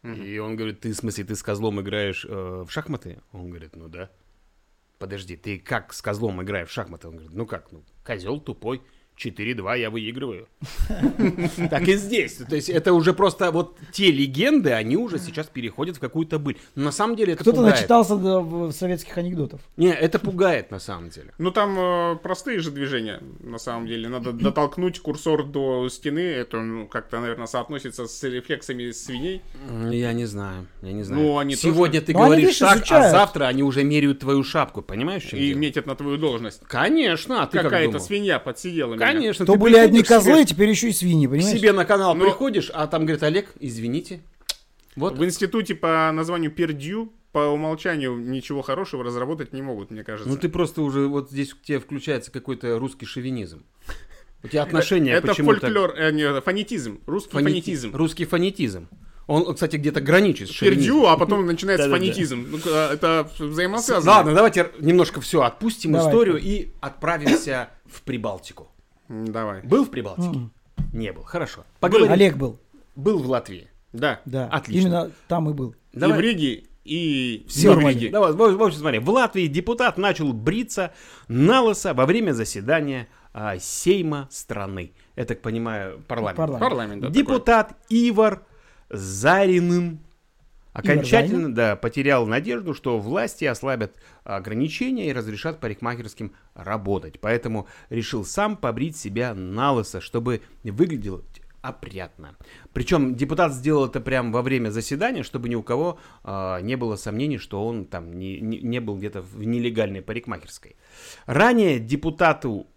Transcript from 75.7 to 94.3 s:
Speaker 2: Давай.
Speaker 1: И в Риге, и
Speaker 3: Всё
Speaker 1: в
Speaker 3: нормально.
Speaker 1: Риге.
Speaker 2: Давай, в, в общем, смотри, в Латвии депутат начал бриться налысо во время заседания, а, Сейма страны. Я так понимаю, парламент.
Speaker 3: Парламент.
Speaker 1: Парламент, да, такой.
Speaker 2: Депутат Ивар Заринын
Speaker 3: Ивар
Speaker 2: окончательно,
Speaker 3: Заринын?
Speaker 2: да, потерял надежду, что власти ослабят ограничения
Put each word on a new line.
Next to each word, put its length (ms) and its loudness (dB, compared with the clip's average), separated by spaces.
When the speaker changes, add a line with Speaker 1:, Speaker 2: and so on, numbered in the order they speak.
Speaker 2:
Давай. 240 2
Speaker 1:
И 20 2
в 40 2
Риге, 400 0
и 640 -4
Speaker 3:
Всё 240 6
Speaker 1:
в 40 12
Speaker 3:
нормально. 240 4
Speaker 1:
Риге. 120 -2
Speaker 2:
Давай, 200 4
в, 60 0
в 260 6
общем, 160 2
смотри, 200 -2
в 100 -2
Латвии 380 2
депутат 500 0
начал 360 0
бриться 600 -4
налысо 680 4
во 100 6
время 280 2
заседания, 720 -2
а, 260 -6
Сейма 720 -2
страны. 600 -10
Я 100 -6
так 160 -8
понимаю, 640 -6
парламент. 300 -4
Speaker 3:
Парламент. 320 -2
Speaker 1:
Парламент, 320 -4
да, 60 -6
такой. 140 2
Speaker 2:
Депутат 540 2
Ивар 540 2
Заринын 1000 2
Speaker 3:
Ивар 100 -12
Speaker 2:
окончательно, 640 2
Speaker 3:
Заринын? 160 -2
Speaker 2:
да, 220 2
потерял 520 2
надежду, 460 -4
что 260 -2
власти 460 -4
ослабят 500 -4
ограничения 840 -4